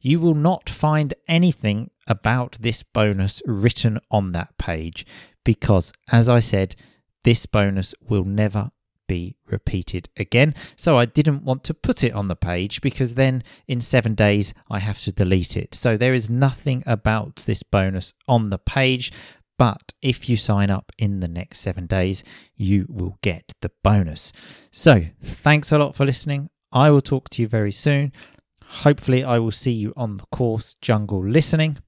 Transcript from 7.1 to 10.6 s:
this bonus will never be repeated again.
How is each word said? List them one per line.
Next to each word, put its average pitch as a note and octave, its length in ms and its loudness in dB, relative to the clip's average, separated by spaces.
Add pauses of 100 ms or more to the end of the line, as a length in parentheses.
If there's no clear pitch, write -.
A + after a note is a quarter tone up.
this A#2 220 2
bonus G2 560 0
will G2+ 240 -2
never G#2 460 -2 (340)
be F2 300 -6 (100)
repeated - 680 -6
again. C3 400 2 (220)